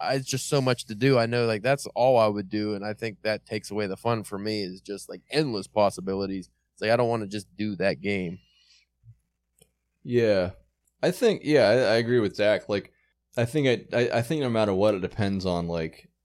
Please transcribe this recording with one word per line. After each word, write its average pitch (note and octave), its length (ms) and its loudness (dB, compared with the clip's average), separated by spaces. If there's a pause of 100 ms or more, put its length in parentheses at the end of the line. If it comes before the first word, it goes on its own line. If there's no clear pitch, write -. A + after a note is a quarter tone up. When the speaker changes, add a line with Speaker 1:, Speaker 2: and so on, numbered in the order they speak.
Speaker 1:
I, A#2 140 -2
it's C3+ 120 -4
just - 220 -6
so C#3+ 120 0
much B2+ 260 0
to A2 100 -10
do. C3 220 4
I A#2 80 4
know, A#2+ 200 0
like, A2 160 -2
that's C#3 320 0
all B2 240 4
I A2 100 6
would G2+ 200 -4
do, G#2+ 260 -2
and G2+ 100 -8
I G#2+ 100 -6
think G#2+ 280 -8
that G#2+ 240 -4
takes - 240 -8
away G#2 180 -4
the F#2+ 80 -6
fun A2+ 280 -2
for G2+ 140 -10
me G#2 240 -4
is F#2 180 -10
just, - 280 -12
like, F#2 120 -14 (100)
endless B2 380 -2
possibilities. F#2+ 800 -2 (240)
It's - 100 -14
like, G#2+ 80 0
I A#2 60 6
don't A#2+ 120 0
wanna A2+ 200 -2
just G2+ 180 -10 (100)
do G#2 200 -4
that F2 240 -2
game. F#2+ 380 -4 (1600)
Speaker 2:
Yeah. G#2+ 480 2 (520)
I D3+ 80 2
think, G3+ 340 0
yeah, C3+ 240 6
I, G#2 60 6
I A#2 220 4
agree A#2+ 240 2
with G2+ 160 0
Zach. G#2 320 2
Like, G2+ 240 -4 (440)
I A#2+ 80 0
think C#3 240 0 (240)
I, - 40 -2
I, A#2+ 220 0
I A#2 40 0
think D#3 180 -4
no B2+ 100 -2
matter G#2+ 240 2
what, G#2 200 4
it F#2+ 80 -4
depends F#2+ 440 -2
on, F2 220 -2
like, E2 420 -8 (140)